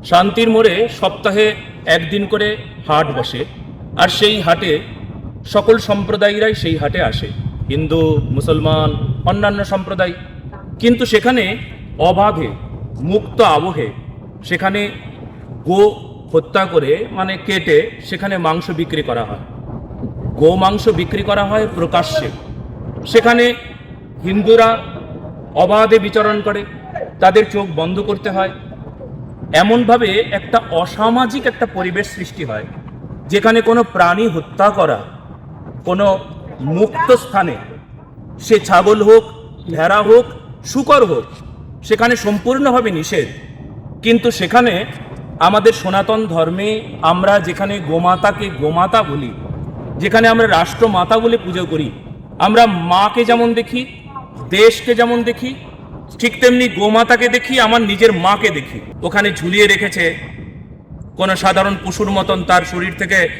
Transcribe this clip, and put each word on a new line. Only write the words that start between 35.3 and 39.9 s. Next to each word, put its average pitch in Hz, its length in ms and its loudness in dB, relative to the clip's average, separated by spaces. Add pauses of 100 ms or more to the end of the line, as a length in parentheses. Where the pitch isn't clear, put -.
কোনো 190 340 2 (420)
মুক্ত 185 520 2
স্থানে, 190 420 2 (880)
সে 220 200 4
ছাগল 196 420 4
হোক, 220 220 8 (460)
ভেড়া 175 320 2